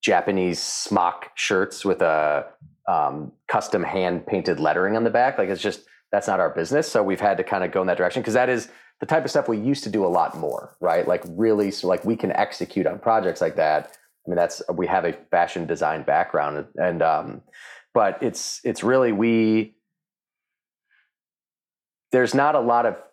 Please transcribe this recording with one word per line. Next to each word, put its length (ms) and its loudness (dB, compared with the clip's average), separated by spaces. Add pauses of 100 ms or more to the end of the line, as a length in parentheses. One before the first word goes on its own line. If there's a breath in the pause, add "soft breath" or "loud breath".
Japanese 600 0
smock 720 -2
shirts 500 -2
with 180 2
a, 440 2 (420)
um, 440 -2 (160)
custom 340 -2
hand-painted 800 -2
lettering 360 2
on 80 0
the 60 2
back. 260 2
Like, 120 0
it's 120 -4
just, 220 -4 (300 soft breath)
that's 160 0
not 120 2
our 100 2
business. 400 -2
So 120 4
we've 180 0
had 160 2
to 80 -2
kinda 240 -2
go 140 0
in 60 0
that 100 2
direction, 240 0
'cause 120 -4
that 140 4
is 200 -2 (320 loud breath)
the 60 -8
type 180 0
of 60 -4
stuff 180 0
we 100 0
used 260 -2
to 60 -8
do 160 2
a 20 2
lot 300 0
more, 420 -6
right? 260 2
Like, 200 0
really, 440 2
so, 180 -6
like, 160 0
we 120 0
can 160 -2
execute 540 -2
on 140 -2
projects 420 0
like 140 -2
that. 420 0 (280 soft breath)
I 40 -8
mean, 60 -2
that's, 260 -2 (100)
we 140 -2
have 180 0
a 80 0 (180)
fashion 360 0
design 380 -2
background, 640 0 (100)
and, 260 0
um, 400 -2 (500 loud breath)
but 300 2
it's, 420 -6
it's 180 -4
really, 300 4
we, 640 2 (2500)
there's 220 4
not 200 4
a 60 4
lot 260 4
of 100 0 (160)